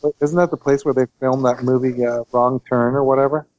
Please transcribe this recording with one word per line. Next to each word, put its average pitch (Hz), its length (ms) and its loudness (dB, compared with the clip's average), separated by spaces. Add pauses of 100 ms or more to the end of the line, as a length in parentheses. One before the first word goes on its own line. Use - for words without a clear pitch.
that, 147 100 -2 (100)
isn't 151 140 0
that 175 160 2
the 139 40 -2
place 139 280 0
where 139 100 0
they 127 120 2 (120)
filmed 131 280 -2
that 123 180 -2
movie, 127 420 0
uh, 120 240 -2
Wrong 123 380 0
Turn 123 260 0
or 139 80 0
whatever? 139 460 0 (100)